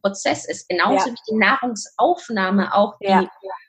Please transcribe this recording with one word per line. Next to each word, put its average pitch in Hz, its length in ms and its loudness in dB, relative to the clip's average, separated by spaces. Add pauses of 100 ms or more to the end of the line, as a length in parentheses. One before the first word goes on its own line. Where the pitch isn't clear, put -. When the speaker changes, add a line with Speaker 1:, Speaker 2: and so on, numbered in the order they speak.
Speaker 1:
Prozess - 440 -4
ist, - 220 -10
genauso 180 380 2
Speaker 2:
Ja. 240 60 -6
Speaker 1:
wie - 180 -10
die 220 60 -2
Nahrungsaufnahme, 214 1400 0
auch 208 240 2
die 196 80 -6
Speaker 2:
Ja. 185 200 4 (420)